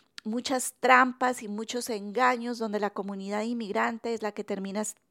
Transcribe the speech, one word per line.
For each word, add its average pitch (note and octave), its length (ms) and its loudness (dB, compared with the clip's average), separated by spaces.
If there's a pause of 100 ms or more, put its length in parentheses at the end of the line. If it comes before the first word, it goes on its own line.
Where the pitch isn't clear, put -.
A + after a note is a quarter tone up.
(220)
muchas B3 560 -2
trampas B3 640 6
y G#3+ 60 -8
muchos A3+ 420 -6
engaños A#3 680 0
donde G#3+ 200 -2
la G3+ 120 0
comunidad G3 520 -4
inmigrante A3+ 720 -2
es A3 80 -6
la G#3+ 80 -2
que G#3 140 -8
termina G3 380 -4
s-, - 120 -6 (160)